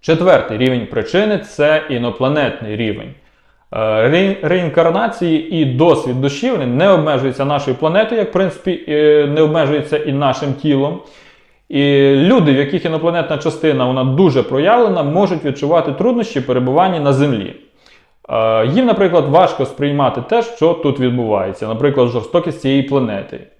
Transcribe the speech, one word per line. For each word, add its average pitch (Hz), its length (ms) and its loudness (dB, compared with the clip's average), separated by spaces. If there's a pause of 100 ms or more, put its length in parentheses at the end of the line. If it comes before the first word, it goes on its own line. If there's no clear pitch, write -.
Четвертий 160 520 2
рівень 123 280 0
причини — 190 520 -2 (100)
це 151 420 0
інопланетний 120 840 -2
рівень. 110 320 -4
Е, - 1000 -4
ре-, 190 340 2
реінкарнації 170 1120 0
і 160 100 2
досвід 135 560 2
душі, 139 300 -2
вони 165 160 -2
не 139 220 2
обмежуються 143 560 0
нашою 143 320 -2
планетою, 214 440 0
як, 190 80 -2
в - 40 -12
принципі, 180 560 -2
е, 151 380 4
не 151 160 0
обмежується 151 540 0
і 147 160 -4
нашим 139 420 -2
тілом. 147 460 -2 (680)
І 139 480 4
люди, 165 360 4
в 131 40 4
яких 143 280 -2
інопланетна 165 540 -2
частина, 147 460 0
вона 131 200 0
дуже 135 380 2
проявлена, 185 600 2
можуть 170 420 0
відчувати 147 480 0
труднощі 214 480 -2
перебування 135 600 0
на 143 120 2
Землі. 127 440 -2 (720)
Е, 113 380 0
їм, 214 200 0
наприклад, 180 420 2
важко 160 360 2
сприймати 139 640 -2
те, 233 140 2
що 170 320 0
тут 143 260 -2
відбувається, 110 680 -2
наприклад, 127 400 0
жорстокість 127 520 -4
цієї 135 220 0
планети. 127 580 -4 (200)